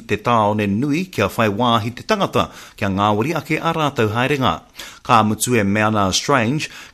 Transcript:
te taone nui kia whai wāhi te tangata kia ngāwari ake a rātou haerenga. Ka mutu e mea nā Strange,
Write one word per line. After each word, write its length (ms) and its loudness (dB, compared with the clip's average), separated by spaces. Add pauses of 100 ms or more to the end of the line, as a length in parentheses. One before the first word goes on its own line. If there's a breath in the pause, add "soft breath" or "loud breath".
te 160 -4
taone 480 2
nui 400 0
kia 160 0
whai 240 0
wāhi 440 0
te 120 -16
tangata 420 0 (300 loud breath)
kia 120 -2
ngāwari 480 0
ake 240 -4
a 140 -2
rātou 340 0
haerenga. 520 0 (440 loud breath)
Ka 160 6
mutu 340 0
e 60 4
mea 320 2
nā 180 2
Strange, 540 0 (280 loud breath)